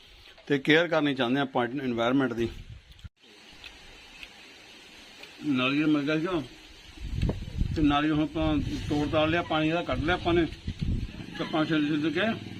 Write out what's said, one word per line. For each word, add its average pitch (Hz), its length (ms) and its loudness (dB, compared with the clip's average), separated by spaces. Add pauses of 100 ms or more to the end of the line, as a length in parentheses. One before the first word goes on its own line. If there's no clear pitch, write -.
(480)
ਤੇ 143 120 2
ਕੇਅਰ 156 280 4
ਕਰਨੀ 151 280 2
ਚਾਹੁੰਦੇ 127 240 2
ਹਾਂ 139 60 2
ਆਪਾਂ 127 220 0
ਏਨਵਾਯਰਮੇਂਟ 127 680 0
ਦੀ। 113 160 0 (3000)
ਨਾਰੀਅਲ 139 420 2
ਮਿਲ 151 160 4
ਗਿਆ 156 120 0
ਸੀਗਾ 165 260 -2 (1300)
ਤੇ 160 60 0
ਨਾਰੀਅਲ 147 320 4
ਹੁਣ 151 100 2
ਆਪਾਂ 156 340 0 (320)
ਤੋੜ 147 200 0
ਤਾੜ 156 200 2
ਲਿਆ, 170 120 2
ਪਾਣੀ 156 260 0
ਇਹਦਾ 170 140 0
ਕੱਢ 131 220 -2
ਲਿਆ 156 120 2
ਆਪਾਂ 175 180 0
ਨੇ, 170 120 4 (920)
ਚੱਪਾਂ 156 280 0
ਛਿੱਲ 151 220 0
ਛਿੱਲ 156 240 0
ਕੇ 160 80 -2 (400)